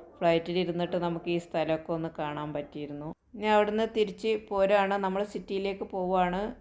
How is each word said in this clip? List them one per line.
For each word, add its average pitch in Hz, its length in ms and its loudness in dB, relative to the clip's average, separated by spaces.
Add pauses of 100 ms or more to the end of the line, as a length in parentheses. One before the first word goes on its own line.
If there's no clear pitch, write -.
(140)
ഫ്ലൈറ്റിൽ 170 440 2
ഇരുന്നിട്ട് 175 420 0
നമുക്ക് 170 300 -2
ഈ 170 100 2
സ്ഥലമൊക്കെ 160 520 -2
ഒന്ന് 165 200 -2
കാണാൻ 151 400 -6
പറ്റിയിരുന്നു. 147 560 -8 (220)
ഇനി 214 180 -6
അവിടുന്ന് 214 420 4
തിരിച്ച് 214 400 0 (120)
പോരാണ്. 196 560 4
നമ്മൾ 196 260 0
സിറ്റിയിലേക്ക് 196 640 -4
പോവാണ്. 185 520 0 (220)